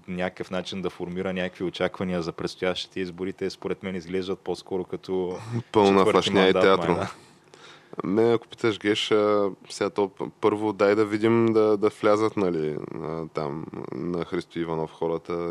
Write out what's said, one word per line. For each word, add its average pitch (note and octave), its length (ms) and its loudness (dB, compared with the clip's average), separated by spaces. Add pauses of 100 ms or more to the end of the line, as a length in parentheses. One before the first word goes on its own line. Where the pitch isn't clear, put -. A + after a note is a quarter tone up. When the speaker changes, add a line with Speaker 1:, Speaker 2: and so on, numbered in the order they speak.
Speaker 1:
някакъв F2+ 440 -6
начин F#2 300 -6
да F2 80 -4
формира F#2 440 -6
някакви F#2 300 -6
очаквания F2+ 580 -4
за E2 100 -4
предстоящите F2 680 -6
избори, F#2 340 -6
те F#2+ 160 -6
според - 340 -8
мен F#2+ 120 -6
изглеждат F2+ 440 -6
по-скоро F2+ 440 -6
като F#2 540 -6 (340)
Speaker 2:
Пълна G2 280 8
Speaker 1:
четвърти G2 140 6
Speaker 2:
фашня G2 260 4
и F#2+ 40 8
Speaker 1:
мандат, F#2 200 6
Speaker 2:
театро. F2 280 4
Speaker 1:
май, F2 80 2
да. F#2 120 -4 (920)
Speaker 2:
Не, A2 300 2
ако A2+ 140 -4
питаш G#2 320 -2
Геш, G#2 320 0
а, G#2 380 2 (200)
сега G2+ 200 -2
то G2+ 200 0
п-, - 160 -8 (160)
първо G#2+ 320 2
дай G2+ 220 4
да G#2+ 100 4
видим A2+ 400 2
да, A2 320 4
да G#2 140 2
влязат, G#2+ 460 2
нали, E2 400 -2 (180)
а, D#2+ 320 -8
там D2+ 380 -6 (260)
на E2 340 -6
Христо - 340 -8
Иванов D#2+ 320 -4
хората E2 420 -4 (180)